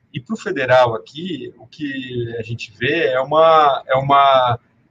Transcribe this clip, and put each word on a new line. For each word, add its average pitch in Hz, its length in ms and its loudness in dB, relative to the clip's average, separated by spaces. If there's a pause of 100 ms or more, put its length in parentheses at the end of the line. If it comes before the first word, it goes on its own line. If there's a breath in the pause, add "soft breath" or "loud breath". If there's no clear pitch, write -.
(120)
E 151 60 -10
pro 220 180 -10
federal 127 580 0
aqui, 135 640 -12
o 117 80 -20
que 127 720 -10
a 113 40 -8
gente 113 340 -12
vê 151 320 -2
é 127 120 -2
uma, 151 680 4
é 135 80 -2
uma, 135 640 2 (320)